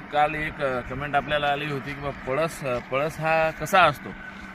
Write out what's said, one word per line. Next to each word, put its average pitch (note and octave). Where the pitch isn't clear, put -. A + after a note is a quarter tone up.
काल D3+
एक, D3+
अ, B2+
कमेंट C3+
आपल्याला D3
आली D3
होती C#3
की C#3
बा C#3+
पळस, D3
अ, B2+
पळस D3
हा D#3+
कसा E3
असतो. D3